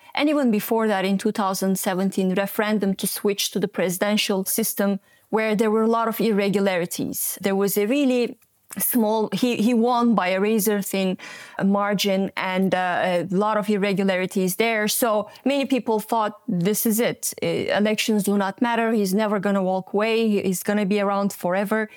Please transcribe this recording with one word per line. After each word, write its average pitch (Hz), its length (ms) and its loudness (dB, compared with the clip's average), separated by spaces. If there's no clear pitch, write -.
and 294 120 2
even 285 220 2
before 220 380 0
that 190 180 0
in 196 140 0
two 214 120 -2
thousand 190 460 0
seventeen, 190 560 0
referendum 202 640 0
to - 100 -6
switch - 460 -2
to 208 80 -2
the 196 80 0
presidential 208 760 0
system, 202 560 -2
where 220 260 0
there 220 140 2
were 220 140 2
a 220 40 2
lot 226 200 2
of 220 120 -4
irregularities. 196 1200 0
There 196 140 0
was 196 220 0
a 208 80 2
really 247 540 0
small, 214 560 0
he, 240 220 0
he 233 180 2
won 240 400 4
by 185 140 2
a 190 120 0
razor 208 400 2
thin 190 380 -2
margin, 196 720 0
and, 185 380 0
uh, 180 560 0
a 175 40 0
lot 208 220 0
of 208 100 -2
irregularities 190 920 0
there. 220 300 0
So 214 400 0
many 277 220 0
people 226 340 0
thought, 214 480 -2
"This 190 380 0
is 220 140 2
it. - 420 -2
Uh, 170 60 -2
elections 214 460 0
do 202 160 0
not 196 240 -2
matter. 233 300 0
He's 208 200 0
never 208 280 0
gonna 196 240 0
walk 185 280 -2
away. 220 380 2
He, 202 140 2
he's 185 180 -2
gonna 208 240 0
be 202 140 2
around 202 340 0
forever." 208 640 -2